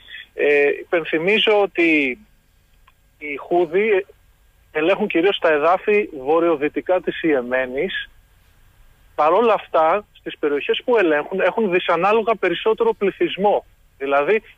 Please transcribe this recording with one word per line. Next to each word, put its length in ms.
Ε, 340
υπενθυμίζω 840
ότι 580
οι 180
Χούδοι 720
ελέγχουν 360
κυρίως 300
τα 140
εδάφη 580
βορειοδυτικά 800
της 220
Ιεμένης. 840
Παρ' 180
όλα 200
αυτά, 520
στις 180
περιοχές 480
που 120
ελέγχουν, 420
έχουν 320
δυσανάλογα 640
περισσότερο 580
πληθυσμό. 720
Δηλαδή, 440